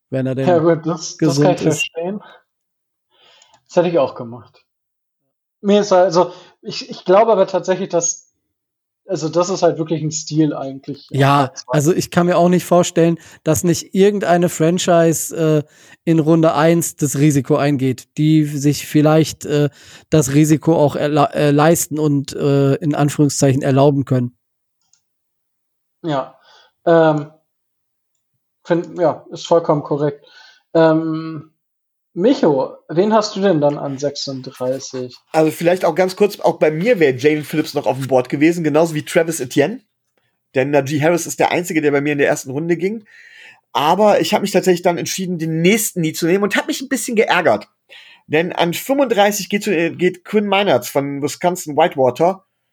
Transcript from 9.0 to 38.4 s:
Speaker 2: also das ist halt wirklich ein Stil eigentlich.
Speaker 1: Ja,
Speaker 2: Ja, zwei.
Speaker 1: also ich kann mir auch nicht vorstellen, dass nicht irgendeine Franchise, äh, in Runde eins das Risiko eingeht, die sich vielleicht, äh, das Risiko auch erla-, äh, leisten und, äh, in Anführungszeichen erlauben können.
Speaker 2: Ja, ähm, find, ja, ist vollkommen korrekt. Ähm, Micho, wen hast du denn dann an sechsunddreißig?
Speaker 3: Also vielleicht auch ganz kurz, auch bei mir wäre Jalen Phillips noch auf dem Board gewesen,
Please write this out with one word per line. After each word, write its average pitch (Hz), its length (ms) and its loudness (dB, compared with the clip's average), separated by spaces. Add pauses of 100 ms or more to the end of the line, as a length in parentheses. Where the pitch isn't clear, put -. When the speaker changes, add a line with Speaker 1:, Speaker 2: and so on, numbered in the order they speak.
Speaker 2:
also 160 200 -4
das 170 220 -2
ist 175 140 -2
halt 160 160 0
wirklich 156 240 -4
ein 156 80 -4
Stil 151 420 -2
eigentlich. 135 560 -12
Speaker 1:
Ja, 139 360 2
Speaker 2:
Ja, 127 80 -10
zwei. - 200 -10
Speaker 1:
also 151 200 2
ich - 180 -4
kann 175 160 2
mir 175 100 2
auch 175 120 4
nicht 180 160 2
vorstellen, 170 520 2 (260)
dass 156 200 0
nicht - 320 -2
irgendeine 190 540 2
Franchise, 165 840 0
äh, 156 280 0 (400)
in 165 160 2
Runde 160 340 4
eins 165 420 2
das 147 220 -2
Risiko 143 380 2
eingeht, 131 600 -2
die 156 260 4
sich 147 420 -2
vielleicht, 156 600 2
äh, 147 240 0 (400)
das 139 240 2
Risiko 156 420 2
auch 147 200 2
erla-, 147 380 0
äh, 147 160 2
leisten 151 480 2
und, 143 360 -2
äh, 139 420 2
in 147 180 -2
Anführungszeichen 143 680 0
erlauben 139 420 2
können. 123 320 -2 (1700)
Speaker 2:
Ja, 143 340 -6 (480)
ähm, 160 460 2 (1300)
find, 170 340 -4
ja, 147 320 -2
ist - 160 -16
vollkommen 165 360 0
korrekt. 147 420 -6 (480)
Ähm, 160 800 0 (640)
Micho, 175 600 0 (140)
wen 185 220 0
hast 214 240 0
du 196 60 -4
denn 190 180 2
dann 143 200 0
an 143 180 -8
sechsunddreißig? 131 1200 -8 (140)
Speaker 3:
Also 156 180 2
vielleicht 175 340 0
auch 170 120 0
ganz 185 200 0
kurz, 208 240 0
auch - 200 0
bei 160 100 2
mir 180 300 0
wäre 135 180 4
Jalen 151 260 0
Phillips 151 300 -4
noch 143 140 -4
auf 127 100 -2
dem 135 100 -6
Board 123 220 0
gewesen, 165 340 0